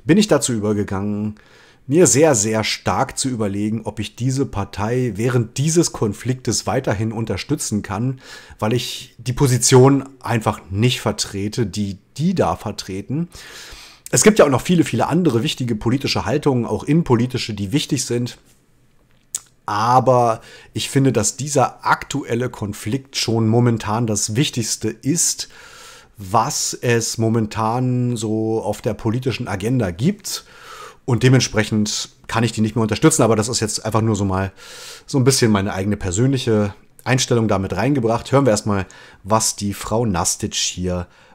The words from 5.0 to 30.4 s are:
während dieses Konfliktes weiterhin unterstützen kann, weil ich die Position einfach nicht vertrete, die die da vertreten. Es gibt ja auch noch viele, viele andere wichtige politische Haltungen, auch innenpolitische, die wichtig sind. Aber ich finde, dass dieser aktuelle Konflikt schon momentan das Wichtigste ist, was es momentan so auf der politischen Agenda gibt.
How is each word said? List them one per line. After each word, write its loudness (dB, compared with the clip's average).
während 0
dieses 2
Konfliktes -2
weiterhin -2
unterstützen -4
kann, -4
weil 0
ich -6
die -6
Position 6
einfach -2
nicht 0
vertrete, -4
die -6
die 0
da 2
vertreten. -6
Es 4
gibt 8
ja 10
auch 6
noch 2
viele, 4
viele 0
andere 2
wichtige -2
politische -2
Haltungen, 0
auch -4
innenpolitische, 0
die -6
wichtig -2
sind. -4
Aber 4
ich -6
finde, 4
dass 0
dieser 0
aktuelle -2
Konflikt -6
schon 0
momentan 2
das -2
Wichtigste -2
ist, -2
was -2
es 0
momentan 0
so -2
auf -4
der -2
politischen -2
Agenda -2
gibt. -4